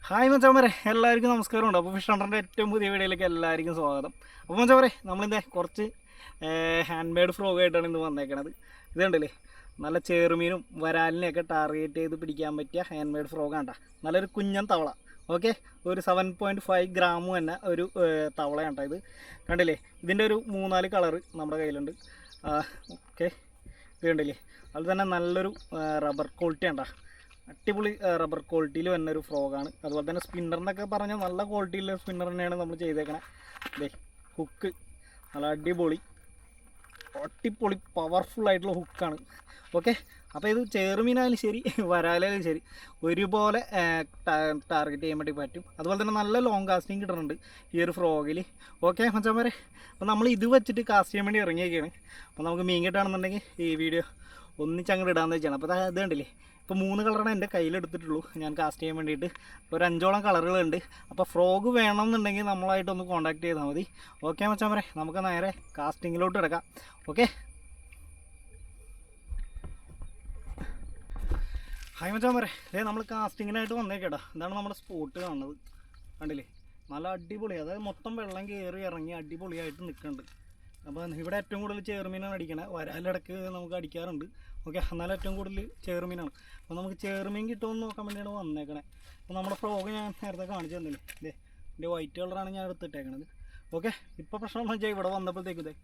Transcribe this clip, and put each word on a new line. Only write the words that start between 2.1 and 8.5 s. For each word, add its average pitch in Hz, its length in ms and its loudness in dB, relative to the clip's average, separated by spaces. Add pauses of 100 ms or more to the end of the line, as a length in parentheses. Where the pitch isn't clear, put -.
ഹണ്ടറിൻ്റെ 202 300 2
ഏറ്റവും 208 300 0
പുതിയ 208 220 2
വീഡിയോയിലേക്ക് 190 340 2
എല്ലാവർക്കും 165 500 0
സ്വാഗതം. 143 340 0 (300)
അപ്പോൾ 170 180 -6
മച്ചാന്മാരെ, 254 300 10 (200)
നമ്മളിന്ന് 208 300 0 (140)
കുറച്ച്, 180 320 -2 (640)
ഏ, - 20 -2 (400)
ഹാൻഡ് 165 260 -2
മെയ്ഡ് 180 220 6
ഫ്രോഗ് 190 240 0
ആയിട്ടാണ് 170 280 4
ഇന്ന് 165 160 0
വന്നേക്കണത്. 143 440 -4 (440)